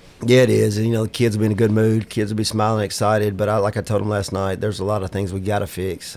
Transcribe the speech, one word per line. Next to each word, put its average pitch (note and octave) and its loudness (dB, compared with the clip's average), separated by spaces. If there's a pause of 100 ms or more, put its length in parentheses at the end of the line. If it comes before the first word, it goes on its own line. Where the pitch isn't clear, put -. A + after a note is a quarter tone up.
(220)
Yeah, B2 6
it A2+ 4
is. G#2+ 2
And, A2 0
you A#2 0
know, A2 0
the G#2 -2
kids A2+ 0
will G#2 0
be A2 2
in G#2+ 2
a - -2
good A2 4
mood. A2 2
Kids G#2+ -2
will A2 -4
be G#2+ -2
smiling, A2 0
excited. G#2 0
But G#2 0
I, G#2+ 2
like G#2 0
I - -2
told G2+ -2
them G#2 -4
last G2+ -4
night, F#2+ -2
there's G2+ -4
a F#2+ -4
lot G#2 -2
of F#2 -6
things F#2+ -4
we F#2+ -4
gotta G2+ -2
fix. F2+ -8